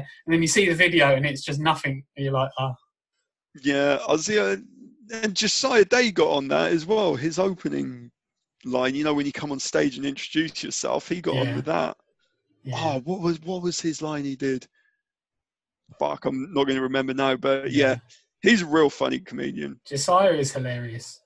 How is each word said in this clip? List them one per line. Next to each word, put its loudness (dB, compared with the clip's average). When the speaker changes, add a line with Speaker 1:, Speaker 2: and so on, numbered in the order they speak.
Speaker 1:
And 0
then 6
you 2
see 4
the 2
video 6
and 0
it's -4
just -4
nothing. -2
And -6
you're -2
like, 0
"Oh." -2
Speaker 2:
Yeah, 2
I 2
was, 0
yeah, 2
and -4
Josiah 4
Day 4
got 4
on 0
that 2
as 0
well. 2
His -4
opening -4
line, 0
you -2
know, 0
when 0
you -4
come -8
on -6
stage 0
and -8
introduce -4
yourself, -4
he -6
got -2
on 0
Speaker 1:
Yeah. -4
Speaker 2:
with -6
that. -2
Speaker 1:
Yeah. -8
Speaker 2:
Oh, -2
what -6
was, -2
what -8
was -4
his -4
line -6
he -6
did? -4
Fuck, -4
I'm -6
not 2
gonna -2
remember -2
now, 0
but -2
yeah, 4
Speaker 1:
Yeah. -6
Speaker 2:
he's 6
a -2
real 6
funny -2
comedian. -10
Speaker 1:
Josiah 4
is -2
hilarious. -8